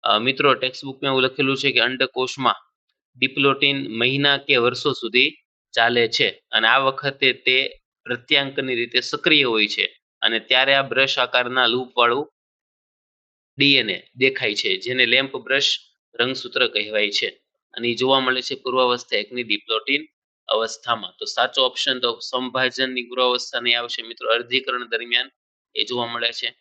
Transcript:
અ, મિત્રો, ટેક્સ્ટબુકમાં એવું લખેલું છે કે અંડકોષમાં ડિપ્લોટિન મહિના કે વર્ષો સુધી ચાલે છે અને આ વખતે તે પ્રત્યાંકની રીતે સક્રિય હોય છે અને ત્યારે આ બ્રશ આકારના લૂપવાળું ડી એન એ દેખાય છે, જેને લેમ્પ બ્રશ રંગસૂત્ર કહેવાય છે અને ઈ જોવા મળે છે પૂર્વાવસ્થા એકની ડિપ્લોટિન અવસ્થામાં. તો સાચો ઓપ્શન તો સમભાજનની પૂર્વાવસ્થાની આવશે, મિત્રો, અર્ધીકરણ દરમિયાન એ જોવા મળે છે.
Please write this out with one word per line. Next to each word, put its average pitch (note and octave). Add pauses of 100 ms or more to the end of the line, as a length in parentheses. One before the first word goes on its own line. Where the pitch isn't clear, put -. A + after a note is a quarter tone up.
અ, G#2+
મિત્રો, C3+
ટેક્સ્ટબુકમાં C3+
એવું C3
લખેલું C3
છે C3+
કે A#2+
અંડકોષમાં B2+ (640)
ડિપ્લોટિન C#3
મહિના C3+
કે C#3
વર્ષો B2
સુધી B2 (360)
ચાલે A#2+
છે A#2 (220)
અને A2
આ B2+
વખતે C3+
તે C3 (240)
પ્રત્યાંકની C3
રીતે A#2+
સક્રિય D3+
હોય A2
છે - (220)
અને A2
ત્યારે C3
આ C#3
બ્રશ C3+
આકારના B2
લૂપવાળું A#2+ (1300)
ડી C#3
એન A#2
એ F#2 (140)
દેખાય B2+
છે, G2+
જેને B2
લેમ્પ C3+
બ્રશ C3+ (360)
રંગસૂત્ર B2+
કહેવાય G#2+
છે G#2 (460)
અને A2+
ઈ A#2+
જોવા C3
મળે B2+
છે -
પૂર્વાવસ્થા B2
એકની A#2+
ડિપ્લોટિન A2+ (420)
અવસ્થામાં. A2
તો -
સાચો B2
ઓપ્શન B2+
તો A#2+
સમભાજનની B2+
પૂર્વાવસ્થાની B2
આવશે, A#2+
મિત્રો, A#2
અર્ધીકરણ A#2+
દરમિયાન A#2+ (440)
એ A2+
જોવા A#2+
મળે A#2
છે. A#2+ (120)